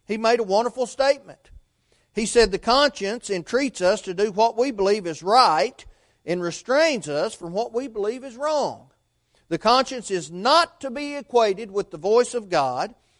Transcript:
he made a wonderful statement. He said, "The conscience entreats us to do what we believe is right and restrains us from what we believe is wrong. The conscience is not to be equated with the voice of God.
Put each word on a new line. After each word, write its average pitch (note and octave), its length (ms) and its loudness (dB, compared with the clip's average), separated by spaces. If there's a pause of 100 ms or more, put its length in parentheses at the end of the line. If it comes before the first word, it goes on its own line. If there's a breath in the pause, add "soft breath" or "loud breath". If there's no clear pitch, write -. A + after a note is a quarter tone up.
he G#3+ 120 -4
made A3+ 220 4
a A#3 40 0
wonderful A#3 440 0
statement. C4+ 640 -4 (600)
He A3 120 -4
said, A3 260 2
"The G3 60 -4
conscience A#3 720 -2
entreats G#3+ 500 -4
us G3 220 0
to F#3+ 140 -10
do G#3 160 0
what A3 260 0
we C4 140 0
believe G3+ 340 0
is D#3 160 -8
right G3+ 640 2 (400)
and F3+ 160 -2
restrains A#3 680 0
us D#3 280 -2
from E3+ 180 -12
what A3+ 200 -4
we C4 140 -4
believe A3 360 -6
is B3 120 -14
wrong. C4 540 -4 (600)
The D#3+ 100 -2
conscience B3+ 500 2
is E3 220 -4
not C#4 500 2
to C4+ 80 -6
be C#4+ 260 -8
equated G#3+ 540 0
with F#3+ 220 -4
the E3+ 60 -14
voice A3+ 360 2
of G#3+ 160 -8
God. D3 460 -2 (240)